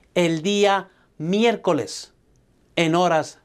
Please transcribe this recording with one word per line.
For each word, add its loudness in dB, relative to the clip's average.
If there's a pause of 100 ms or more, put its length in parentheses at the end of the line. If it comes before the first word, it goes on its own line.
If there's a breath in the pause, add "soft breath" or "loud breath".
(160 soft breath)
el 0
día 0 (280 soft breath)
miércoles -2 (640)
en 2
horas 0